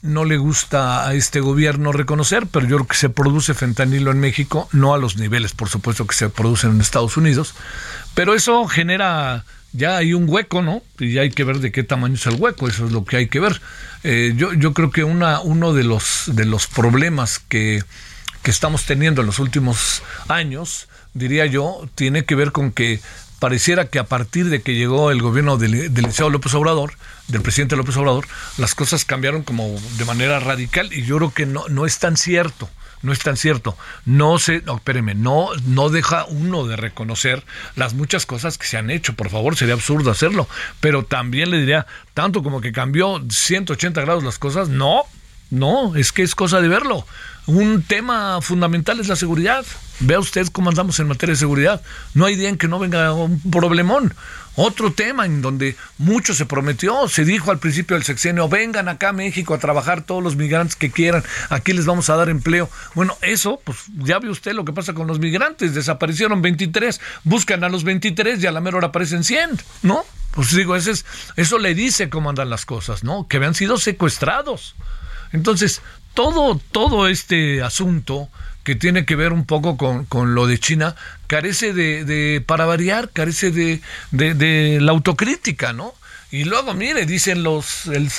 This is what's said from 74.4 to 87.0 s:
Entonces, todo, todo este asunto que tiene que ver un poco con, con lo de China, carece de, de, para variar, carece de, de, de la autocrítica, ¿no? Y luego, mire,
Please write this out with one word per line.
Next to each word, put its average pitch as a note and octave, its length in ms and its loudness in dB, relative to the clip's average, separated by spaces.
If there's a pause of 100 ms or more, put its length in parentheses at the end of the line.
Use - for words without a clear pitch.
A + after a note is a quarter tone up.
Entonces, F3+ 500 0 (320)
todo, C#4 480 2 (100)
todo G#3 380 4
este D#3 520 0
asunto C#3+ 680 -2 (340)
que C#3 100 0
tiene F3 320 2
que D#3 120 0
ver E3+ 160 2
un E3 120 0
poco D#3 300 0
con, B2+ 300 -2
con A#2+ 280 0
lo A#2+ 140 2
de A#2+ 120 2
China, D#3 360 0 (320)
carece F#3 460 -2
de, D#3 320 -2
de, D3 360 0
para D#3+ 240 0
variar, F3+ 460 0
carece E3 400 -2
de, E3 300 0 (300)
de, D#3 220 2
de D3+ 480 4
la D3+ 120 6
autocrítica, E3 800 0
¿no? F3+ 200 -12 (380)
Y C#3+ 140 -4
luego, A#3 280 -2
mire, A3+ 320 -4